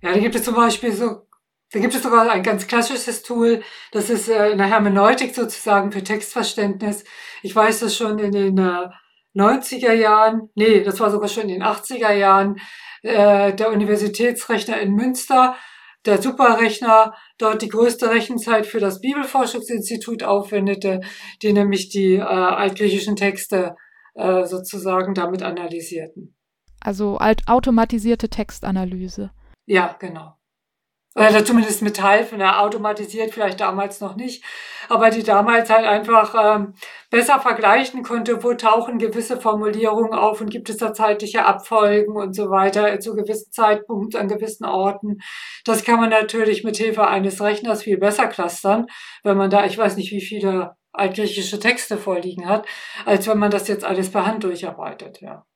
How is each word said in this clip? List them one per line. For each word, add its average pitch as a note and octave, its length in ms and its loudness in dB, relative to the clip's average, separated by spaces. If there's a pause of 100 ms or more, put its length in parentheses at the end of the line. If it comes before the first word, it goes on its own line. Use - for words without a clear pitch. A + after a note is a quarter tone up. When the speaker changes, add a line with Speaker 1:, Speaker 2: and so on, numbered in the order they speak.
Speaker 1:
Ja, F3+ 120 -2
da G3+ 60 4
gibt A3+ 160 0
es A3+ 80 0
zum A#3 120 -2
Beispiel A#3 360 4
so, G#3 360 -4 (440)
da G#3+ 80 -2
gibt B3 140 0
es B3+ 100 -2
sogar A#3 260 4
ein F#3+ 140 0
ganz G3+ 240 -2
klassisches A#3+ 560 -4
Tool, A#3 400 0 (280)
das G#3 180 -2
ist, A3+ 180 0
äh, G#3+ 220 4
in G#3 80 0
der G3 100 2
Hermeneutik G#3 680 4
sozusagen G#3 560 0
für G3+ 120 -8
Textverständnis. G#3 1000 -4 (360)
Ich G3+ 140 -6
weiß A3 240 4
das A3 160 -2
schon G#3+ 240 -2
in G#3 120 -2
den, G3 260 2
äh, F3+ 320 0 (440)
neunziger B3 600 2
Jahren, A3 640 4
nee, G#3 280 6
das G3 160 -4
war A3 100 2
sogar G#3 200 -2
schon A3 140 -6
in G3+ 60 -6
den F#3 140 -6
achtziger G#3+ 480 -2
Jahren, G3 460 4 (440)
äh, G3+ 520 4
der G#3+ 180 0
Universitätsrechner G#3+ 1080 -2
in G3 120 -2
Münster, B3+ 640 2 (500)
der G3 160 4
Superrechner, A3+ 920 4 (240)
dort A3 240 0
die G#3+ 80 -6
größte A#3 400 2
Rechenzeit A3 580 0
für A3 140 -4
das F#3+ 180 -2
Bibelforschungsinstitut B3 1200 -4
aufwendete, G3 760 -2 (420)
die G#3 120 2
nämlich G3+ 340 2
die, F#3+ 280 2
äh, G3+ 60 2
altgriechischen G3 960 0
Texte, G3 600 -2 (400)
äh, F#3 300 0
sozusagen F#3 680 -4
damit F3+ 300 -4
analysierten. E3+ 920 -10 (460)
Speaker 2:
Also G3+ 360 -4
alt-, A3 300 2
automatisierte A3+ 800 2
Textanalyse. F#3+ 1040 -8 (340)
Speaker 1:
Ja, F3 320 0
genau. D#3+ 380 -16 (800)
Oder G#3+ 300 6
zumindest G#3+ 380 2
mit G3+ 200 -2
Hilfe, G#3+ 360 4
ne, F#3+ 220 4
automatisiert G#3 760 -2
vielleicht G3 260 -4
damals G3 400 -4
noch F#3+ 160 -10
nicht, A#3+ 300 -12 (420)
aber A3+ 220 2
die A3 140 -4
damals A3 460 2
halt A3 160 4
einfach, G#3+ 720 2
ähm, G3 180 -6 (360)
besser B3 320 4
vergleichen A#3 600 2
konnte, A3+ 440 -4
wo A#3+ 80 0
tauchen A#3 440 2
gewisse A3+ 380 -4
Formulierungen G#3+ 800 0
auf G#3+ 260 0
und G#3+ 100 -6
gibt A3+ 200 -12
es G#3+ 80 -8
da G#3+ 160 -4
zeitliche G#3+ 520 0
Abfolgen G#3 680 2
und G3 180 -6
so G3+ 160 -4
weiter G3 520 2
zu A3 120 -8
gewissen G#3+ 380 -6
Zeitpunkten G#3+ 680 -2
an G3+ 80 -4
gewissen G#3+ 340 -8
Orten. G3 560 -4 (460)
Das A3 180 0
kann A#3 160 4
man A3+ 120 2
natürlich A3 520 0
mit G#3+ 140 -4
Hilfe G#3+ 280 0
eines G3 360 0
Rechners G#3 420 -2
viel G3+ 140 0
besser G3+ 300 2
clustern, G3 600 -2 (360)
wenn G3+ 120 2
man G3 140 2
da, G3 160 4
ich F#3+ 120 -4
weiß G3+ 200 0
nicht, G3 160 -6
wie G3 80 -6
viele F#3+ 560 -4 (160)
altgriechische G3+ 680 -4
Texte A3+ 380 -2
vorliegen F3+ 500 -6
hat, G#3+ 180 0 (400)
als G3 220 2
wenn G#3+ 100 2
man G#3 140 2
das G3 160 -2
jetzt G3+ 160 -4
alles F#3 260 -4
per F#3+ 160 0
Hand A3 200 -2
durcharbeitet, E3+ 760 -10
ja. - 260 -20 (100)